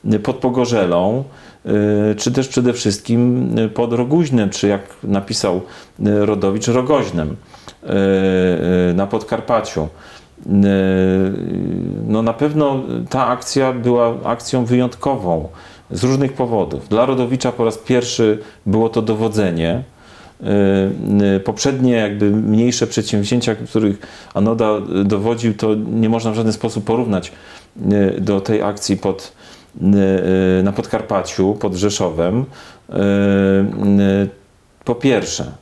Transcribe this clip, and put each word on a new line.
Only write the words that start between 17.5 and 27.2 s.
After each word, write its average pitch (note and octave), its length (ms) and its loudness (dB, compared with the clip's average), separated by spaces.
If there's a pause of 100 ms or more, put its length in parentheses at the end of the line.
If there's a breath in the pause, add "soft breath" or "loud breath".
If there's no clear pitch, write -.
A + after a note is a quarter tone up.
po A#2 140 -2
raz A2 120 -2
pierwszy A#2 600 0 (260 loud breath)
było A2 240 2
to A2+ 120 -2
dowodzenie. G#2+ 840 -2 (580 loud breath)
Y, G2+ 920 2
y, F#2+ 40 0
poprzednie B2+ 540 0
jakby G#2 380 0
mniejsze A2 560 2
przedsięwzięcia, A2 680 -2
których G#2 420 0 (360 loud breath)
Anoda A2+ 340 2 (380)
dowodził, A2 480 0
to G#2+ 220 0
nie A2 340 -2
można A2+ 220 0
w G#2+ 40 -6
żaden A2 180 0
sposób A2 300 -4
porównać, A2+ 480 -2 (600 loud breath)